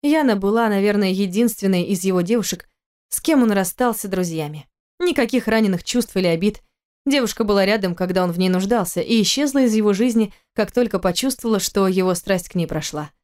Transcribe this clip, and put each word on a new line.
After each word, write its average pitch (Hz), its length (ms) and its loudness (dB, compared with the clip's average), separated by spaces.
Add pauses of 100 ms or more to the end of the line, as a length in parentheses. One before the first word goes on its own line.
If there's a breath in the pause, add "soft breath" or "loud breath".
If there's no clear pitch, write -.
Яна 294 320 4
была, 214 320 0
наверное, 202 440 2
единственной 196 720 0
из 190 200 -2
его 185 160 2
девушек, 190 480 -2 (400)
с - 140 -8
кем 294 220 4
он 220 100 2
расстался 202 560 -2
друзьями. 160 580 -6 (320)
Никаких 262 480 0
раненых 220 380 0
чувств - 320 -2
или 185 100 0
обид. 170 340 -2 (440)
Девушка 262 400 0
была 202 200 2
рядом, 196 300 0
когда 185 300 0
он 175 80 -2
в 175 60 -6
ней 185 100 2
нуждался, 190 500 0
и 220 220 2
исчезла 277 380 0
из 240 140 4
его 208 200 2
жизни, 220 400 0 (200 soft breath)
как 208 200 -2
только 226 260 0
почувствовала, 214 640 -2
что 196 260 0
его 185 280 2
страсть 180 340 -4
к - 60 -10
ней 170 120 -2
прошла. 151 440 -8 (120)